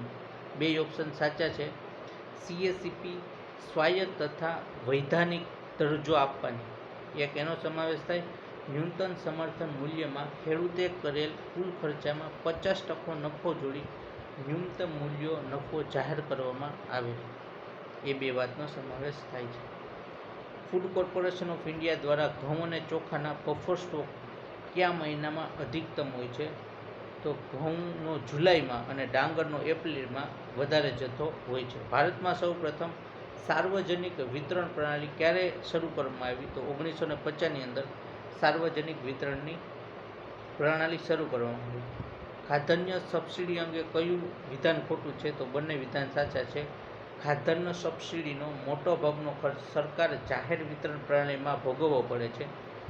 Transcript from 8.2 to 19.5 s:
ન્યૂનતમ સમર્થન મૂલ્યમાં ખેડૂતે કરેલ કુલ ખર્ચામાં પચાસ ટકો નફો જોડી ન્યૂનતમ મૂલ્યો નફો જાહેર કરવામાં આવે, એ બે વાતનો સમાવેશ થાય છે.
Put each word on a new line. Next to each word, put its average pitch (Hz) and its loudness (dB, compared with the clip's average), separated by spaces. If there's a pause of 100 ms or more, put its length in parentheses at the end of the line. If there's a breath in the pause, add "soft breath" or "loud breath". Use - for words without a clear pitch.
ન્યૂનતમ 175 0 (100)
સમર્થન 160 -2
મૂલ્યમાં 147 -2
ખેડૂતે 175 2 (120)
કરેલ 151 2
કુલ 175 -4 (100)
ખર્ચામાં 151 -2
પચાસ 180 2
ટકો 160 -4
નફો 151 0
જોડી 139 -2 (640)
ન્યૂનતમ 175 -2
મૂલ્યો 147 -2 (140)
નફો 143 -2
જાહેર 143 0
કરવામાં 131 -2
આવે, 120 0 (920)
એ 139 2
બે 135 0
વાતનો 127 0
સમાવેશ 135 -6 (180)
થાય 123 -4
છે. 120 -8 (960)